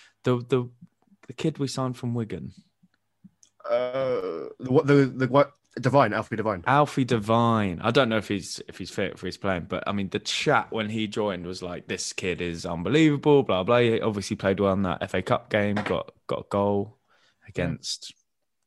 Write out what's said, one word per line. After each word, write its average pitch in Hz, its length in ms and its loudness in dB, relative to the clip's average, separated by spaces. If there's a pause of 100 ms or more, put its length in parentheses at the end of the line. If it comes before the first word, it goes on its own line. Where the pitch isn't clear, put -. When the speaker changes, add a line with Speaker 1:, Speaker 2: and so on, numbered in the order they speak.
(240)
Speaker 1:
The, 123 140 2 (100)
the, 123 200 0 (600)
the - 40 -16
kid - 260 -4
we 139 100 -2
signed 127 280 -4
from 120 180 -6
Wigan. 95 380 -6 (1160)
Speaker 2:
Uh, 120 800 -2 (120)
the, 123 80 -10
what, 135 180 4
the, 139 180 8 (100)
the, 127 140 -2
what, 131 240 4 (280)
Devine, 123 320 4
Alfie 107 240 -4
Devine. 101 300 -2
Speaker 1:
Alfie 139 380 4
Devine. 113 800 2
I 113 80 0
don't 127 180 4
know 110 80 0
if 101 120 -2
he's, 95 380 -6
if - 120 -16
he's 92 120 -12
fit, 101 240 -4
if - 60 -18
he's 92 160 -8
playing, 92 320 -2
but - 180 -4
I 101 60 -2
mean, 98 160 -4
the 104 100 -2
chat - 540 0
when 107 160 -2
he 110 180 -4
joined 101 400 -4
was 90 160 -10
like, 87 240 -10
"This - 260 -6
kid 87 280 -4
is 85 260 -6
unbelievable, 139 800 4
blah, 95 180 0
blah." 120 160 4
He 113 220 4
obviously 101 360 -2
played 98 220 0
well 98 140 4
in 95 100 0
that 90 200 -2
F - 120 -6
A 95 80 0
Cup - 280 -2
game, 104 260 2
got, - 340 -4 (160)
got - 140 -4
a - 100 -12
goal 101 480 -2 (480)
against - 640 -6 (540)